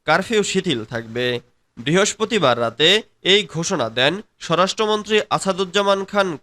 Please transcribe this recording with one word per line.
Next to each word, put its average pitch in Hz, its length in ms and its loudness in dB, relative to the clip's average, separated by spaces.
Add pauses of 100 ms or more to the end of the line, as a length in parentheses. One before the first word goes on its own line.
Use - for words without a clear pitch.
কারফিউ 190 380 2
শিথিল 185 420 -2
থাকবে। 117 400 -6 (520)
বৃহস্পতিবার 180 840 0
রাতে 117 300 2 (340)
এই 196 180 4 (100)
ঘোষণা 160 380 -2
দেন 127 240 2 (260)
স্বরাষ্ট্রমন্ত্রী 214 800 0 (120)
আসাদুজ্জামান 190 760 0
খান 196 220 0 (160)